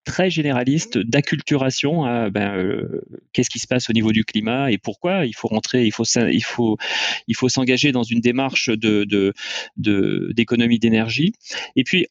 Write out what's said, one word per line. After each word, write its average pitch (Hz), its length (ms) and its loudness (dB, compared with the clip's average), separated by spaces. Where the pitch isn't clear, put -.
très 180 260 0
généraliste 143 640 0
d'acculturation 139 1080 0
à, 117 260 -2
ben, 101 260 -2
euh, - 460 -4
qu'est-ce - 180 0
qui - 80 -10
se - 80 -10
passe 127 240 -2
au - 20 0
niveau 110 200 2
du 110 120 0
climat 120 460 -2
et 101 80 0
pourquoi 175 480 -4
il 113 80 -6
faut - 140 -6
rentrer, 120 360 0
il 113 80 2
faut 113 120 -2
s'in-, 113 260 2
il 110 140 2
faut, 110 320 0
il 113 80 0
faut 127 140 0
s'engager 127 420 2
dans 123 140 0
une 117 160 -2
démarche 123 480 0
de, 107 360 2
de, 101 300 2
de, 101 580 0
d'économie 117 440 2
d'énergie. 113 540 2
Et 131 100 2
puis - 260 0